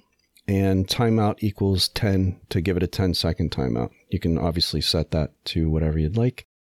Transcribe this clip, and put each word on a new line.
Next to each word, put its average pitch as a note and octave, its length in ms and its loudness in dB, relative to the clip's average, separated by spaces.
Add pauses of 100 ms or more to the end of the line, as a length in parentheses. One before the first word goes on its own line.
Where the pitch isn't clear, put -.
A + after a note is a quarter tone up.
(480)
and F#2+ 400 2
timeout A2 520 2
equals G2 500 0
ten F#2+ 500 0 (100)
to F#2+ 120 0
give F2 160 0
it F2 60 0
a F2+ 40 0
ten-second F2 640 -2
timeout. A#1+ 400 -2 (180)
You F#2 100 -2
can E2 180 0
obviously D#2+ 440 -2
set - 300 -2
that D2+ 200 0 (140)
to D#2+ 240 0
whatever D#2 300 0
you'd D#2 180 0
like. A#2+ 280 -2 (320)